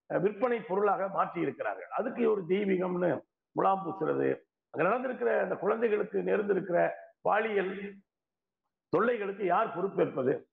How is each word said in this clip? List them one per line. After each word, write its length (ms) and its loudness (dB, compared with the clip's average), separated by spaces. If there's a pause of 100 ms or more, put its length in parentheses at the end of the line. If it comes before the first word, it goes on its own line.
(100)
அஹ், 100 2
விற்பனை 400 0
பொருளாக 480 0
மாற்றி 320 -2
இருக்கிறார்கள். 480 -4
அதுக்கு 420 0
ஒரு 180 0
தெய்வீகம்னு 640 2 (460)
முலாம் 260 4
பூசுறது, 460 0 (460)
அங்க 140 0
நடந்திருக்கிற 520 0
அந்த 140 -2
குழந்தைகளுக்கு 640 0
நேர்ந்திருக்கிற 600 0 (420)
பாலியல் 520 0 (1200)
தொல்லைகளுக்கு 520 0
யார் 300 2
பொறுப்பேற்பது? 580 0 (200)